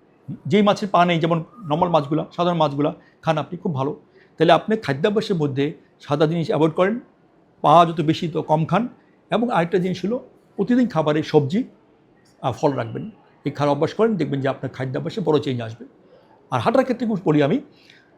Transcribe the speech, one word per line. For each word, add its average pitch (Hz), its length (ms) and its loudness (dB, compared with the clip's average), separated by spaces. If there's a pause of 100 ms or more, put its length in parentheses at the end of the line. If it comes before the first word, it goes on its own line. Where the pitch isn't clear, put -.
(460)
যেই 185 160 4
মাছের 202 280 0
পা 175 160 4
নেই, 175 140 2
যেমন 165 240 0 (160)
নরমাল 170 300 -2
মাছগুলা, 151 420 0
সাধারণ 175 260 0
মাছগুলা 147 360 0 (280)
খান 160 160 0
আপনি, 156 200 -6
খুব 180 160 -4
ভালো। 135 280 -6 (360)
তাহলে 165 160 6
আপনি 214 240 2
খাদ্যাভ্যাসের 202 580 -2
মধ্যে 147 380 -2 (260)
সাদা 151 280 0
জিনিস 165 200 -2
অ্যাভয়েড 160 260 2
করেন, 202 260 0 (600)
পা 170 280 8
যত 170 120 -4
বেশি 160 260 0
তত 156 100 -8
কম 156 280 0
খান। 214 220 0 (440)
এবং 233 180 0
আরেকটা 180 280 0
জিনিস 180 280 -2
হলো 247 240 -6 (260)
প্রতিদিন 240 320 2
খাবারে 156 360 0
সবজি 156 400 2 (800)
আর 131 120 -2
ফল 147 180 0
রাখবেন। 127 400 -6 (340)
এই 143 60 -4
খাওয়ার 143 240 0
অভ্যাস 151 180 -2
করেন, 220 220 0
দেখবেন 143 260 -2
যে 135 60 -2
আপনার 131 240 -6
খাদ্যাভ্যাসে 139 500 -6
বড় 156 180 2
চেঞ্জ 127 220 -4
আসবে। 113 240 -12 (680)
আর 127 80 0
হাঁটার 226 240 2
ক্ষেত্রে 240 240 -4
খুব 214 180 -2
বলি 151 180 4
আমি, 175 160 2 (580)